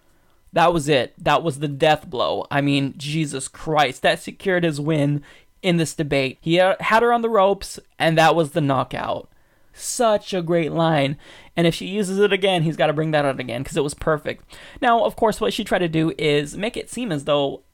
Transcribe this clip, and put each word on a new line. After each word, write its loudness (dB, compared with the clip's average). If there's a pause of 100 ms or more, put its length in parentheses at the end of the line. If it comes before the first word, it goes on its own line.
(540)
That 4
was -2
it. 2
That 0
was -4
the -4
death 0
blow. -2
I 0
mean, 0
Jesus -6
Christ. -2
That 2
secured -2
his 0
win 0 (380)
in 2
this -2
debate. -2
He, 2
uh, 4
had 2
her 4
on 0
the -2
ropes, 0 (180)
and 2
that 6
was 2
the -2
knockout. -4 (440)
Such -2
a -2
great 0
line. 2 (380)
And 2
if 2
she -10
uses -2
it 4
again, 2
he's 0
gotta 2
bring -2
that 2
out -2
again, -6
'cause -10
it 2
was -4
perfect. -4 (380)
Now, 4
of -2
course, 0
what 0
she -4
tried -2
to 2
do 0
is 0
make -6
it -10
seem -8
as -4
though -2 (100)